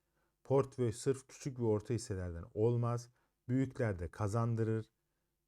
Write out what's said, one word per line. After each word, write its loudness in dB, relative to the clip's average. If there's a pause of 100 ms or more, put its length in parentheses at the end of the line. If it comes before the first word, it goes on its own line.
(440)
Portföy 2
sırf -4
küçük -8
ve 0
orta 2
hisselerden -4 (100)
olmaz. 2 (380)
Büyükler 0
de -4
kazandırır. 0 (580)